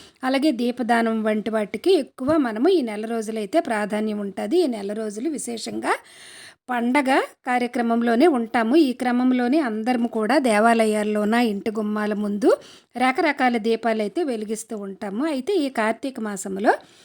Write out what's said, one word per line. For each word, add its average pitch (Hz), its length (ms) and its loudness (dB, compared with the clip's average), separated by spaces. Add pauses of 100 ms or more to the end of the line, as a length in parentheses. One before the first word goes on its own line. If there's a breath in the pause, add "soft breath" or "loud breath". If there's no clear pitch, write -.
(240 loud breath)
అలాగే 269 280 2
దీపదానం 233 720 0
వంటి 214 280 0
వాటికి 220 440 0
ఎక్కువ 294 420 0
మనము 240 320 2
ఈ 359 140 4
నెల 214 240 -6
రోజులైతే 220 540 -2
ప్రాధాన్యం 214 580 -2
ఉంటుంది. 208 420 -4
ఈ 339 60 4
నెల 208 260 -4
రోజులు 220 400 -6
విశేషంగా 233 600 -6 (760 loud breath)
పండగ 254 520 2 (260)
కార్యక్రమంలోనే 240 800 2
ఉంటాము. 233 500 2
ఈ 285 160 4
క్రమంలోనే 247 680 2
అందరము 233 500 -2
కూడా 220 300 2
దేవాలయాల్లోన, 214 960 2
ఇంటి 226 360 0
గుమ్మాల 208 440 -2
ముందు 208 440 0 (380 loud breath)
రకరకాల 262 600 0
దీపాలు 226 440 -2
అయితే 214 240 -2
వెలిగిస్తూ 220 520 -6
ఉంటాము. 202 480 -6
అయితే 311 320 -2
ఈ 285 120 0
కార్తీక 233 520 -4
మాసంలో 208 540 0 (300 loud breath)